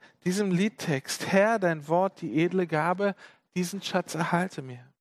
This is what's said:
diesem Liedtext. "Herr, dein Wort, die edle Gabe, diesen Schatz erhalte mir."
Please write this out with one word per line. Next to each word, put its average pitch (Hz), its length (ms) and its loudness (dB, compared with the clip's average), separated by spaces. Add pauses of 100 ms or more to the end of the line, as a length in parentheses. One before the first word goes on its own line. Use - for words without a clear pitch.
(260)
diesem 196 240 0
Liedtext. 175 760 -2
"Herr, 208 300 4
dein 165 300 -2
Wort, 185 320 2
die 139 180 -2
edle 175 280 2
Gabe, 180 480 0 (420)
diesen 180 240 -2
Schatz - 340 -4
erhalte 170 460 -2
mir." 123 240 -14 (160)